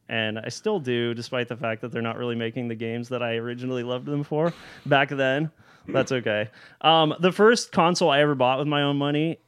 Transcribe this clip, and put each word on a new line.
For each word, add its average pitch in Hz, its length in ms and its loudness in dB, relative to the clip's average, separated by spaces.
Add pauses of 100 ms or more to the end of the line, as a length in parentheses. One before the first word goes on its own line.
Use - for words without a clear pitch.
and 110 300 -4
I 110 120 -10
still 214 280 -4
do, 120 360 -2
despite 120 340 -6
the 120 80 -8
fact 113 240 -4
that 120 100 -10
they're 117 120 -4
not 113 160 -4
really 120 180 -4
making 117 320 -4
the 117 80 -6
games 117 320 -6
that 123 140 -4
I 117 140 -2
originally 123 460 -6
loved 123 240 -6
them 143 160 -4
for 156 300 -2 (340)
back 139 220 4
then. 139 420 0 (380)
That's 135 240 0
okay. 110 360 -2 (340)
Um, 156 360 6
the 175 140 4
first 220 400 4
console 170 380 4
I 143 100 4
ever 147 160 4
bought 131 240 2
with 147 80 -2
my 147 140 0
own 143 160 0
money 147 500 -2